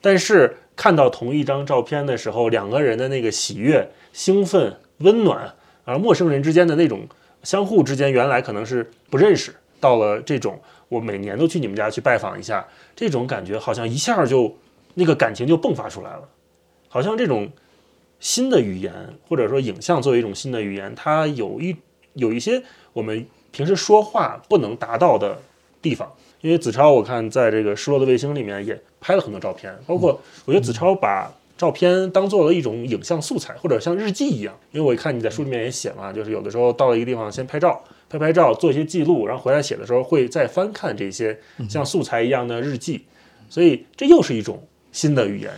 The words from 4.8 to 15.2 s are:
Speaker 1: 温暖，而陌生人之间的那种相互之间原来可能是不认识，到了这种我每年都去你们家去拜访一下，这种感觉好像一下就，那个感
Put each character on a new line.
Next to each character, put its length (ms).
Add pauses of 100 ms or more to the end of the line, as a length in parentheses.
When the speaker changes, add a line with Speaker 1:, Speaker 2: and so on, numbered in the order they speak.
Speaker 1:
温 240
暖， 320 (300)
而 120
陌 160
生 160
人 140
之 100
间 140
的 80
那 140
种 180 (380)
相 200
互 200
之 100
间 160
原 180
来 140
可 100
能 140
是 240 (180)
不 80
认 200
识， 180 (240)
到 180
了 240
这 180
种 200 (300)
我 100
每 200
年 200
都 80
去 140
你 80
们 80
家 120
去 120
拜 180
访 200
一 40
下， 240 (300)
这 120
种 200
感 180
觉 100
好 160
像 160
一 80
下 300
就， 300 (380)
那 100
个 100
感 180